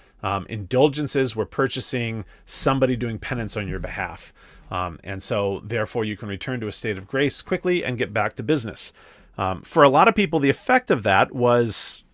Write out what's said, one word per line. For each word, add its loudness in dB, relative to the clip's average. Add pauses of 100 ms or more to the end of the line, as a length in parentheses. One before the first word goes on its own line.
(220)
Um, -2
indulgences 0
were -2
purchasing -2 (220)
somebody 2
doing -4
penance -6
on -4
your -4
behalf. -8 (380)
Um, -4
and -6
so, 0
therefore, -2
you -4
can -10
return -6
to -6
a -6
state -4
of -14
grace 0
quickly -2
and -4
get -4
back -2
to -8
business. -2 (460)
Um, -2
for 4
a 10
lot 6
of 2
people, 0
the 4
effect 0
of 2
that 4
was 2 (120)